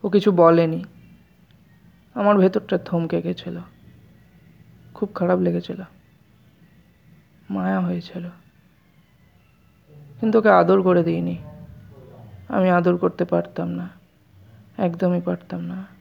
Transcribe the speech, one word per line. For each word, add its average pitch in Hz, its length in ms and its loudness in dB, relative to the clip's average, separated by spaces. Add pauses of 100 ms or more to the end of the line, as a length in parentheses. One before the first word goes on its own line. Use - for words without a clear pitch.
ও 208 40 -2
কিছু 196 240 2
বলেনি। 170 520 4 (1300)
আমার 208 240 2
ভেতরটা 185 400 2
থমকে 170 440 -4
গেছিল, 175 360 -8 (1400)
খুব - 200 -8
খারাপ 180 240 0
লেগেছিল, 175 440 -4 (1700)
মায়া 190 300 -2
হয়েছিল, 175 480 -6 (1900)
কিন্তু 226 180 2
ওকে 220 120 4
আদর 185 320 6
করে 175 220 4
দিইনি। 170 340 -4 (1120)
আমি 185 220 0
আদর 175 260 2
করতে 180 280 -2
পারতাম 175 440 -4
না, 175 200 -8 (920)
একদমই 180 420 -2
পারতাম 175 400 -8
না 180 260 -12 (140)